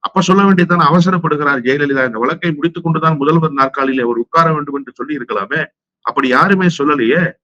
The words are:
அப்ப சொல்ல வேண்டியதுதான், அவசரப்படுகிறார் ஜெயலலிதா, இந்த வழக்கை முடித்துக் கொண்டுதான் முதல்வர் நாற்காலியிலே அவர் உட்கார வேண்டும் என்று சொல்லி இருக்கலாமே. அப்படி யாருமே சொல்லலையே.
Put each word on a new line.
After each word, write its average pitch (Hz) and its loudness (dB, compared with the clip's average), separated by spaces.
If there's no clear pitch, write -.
அப்ப - -2
சொல்ல 196 2
வேண்டியதுதான், 175 2
அவசரப்படுகிறார் 151 2
ஜெயலலிதா, 139 0
இந்த 113 -4
வழக்கை 165 -2
முடித்துக் 170 -4
கொண்டுதான் 160 0
முதல்வர் 151 0
நாற்காலியிலே 135 -2
அவர் 117 -2
உட்கார 165 2
வேண்டும் 143 -4
என்று 127 -14
சொல்லி 143 -8
இருக்கலாமே. 117 -6
அப்படி 135 -2
யாருமே 180 2
சொல்லலையே. 143 0